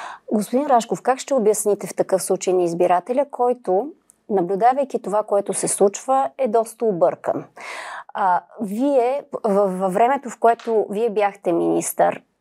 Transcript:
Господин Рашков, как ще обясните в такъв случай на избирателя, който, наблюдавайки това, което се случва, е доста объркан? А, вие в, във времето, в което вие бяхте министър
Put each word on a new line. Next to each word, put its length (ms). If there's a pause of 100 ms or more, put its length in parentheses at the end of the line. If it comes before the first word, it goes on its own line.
(320)
Господин 340
Рашков, 360
как 160
ще 160
обясните 520
в 80
такъв 280
случай 320
на 80
избирателя, 680
който, 640 (360)
наблюдавайки 760
това, 200
което 320
се 140
случва, 720
е 100
доста 360
объркан? 600 (720)
А, 260 (200)
вие 600 (220)
в, 220 (120)
във 160
времето, 360
в 80
което 520
вие 200
бяхте 420
министър 680 (180)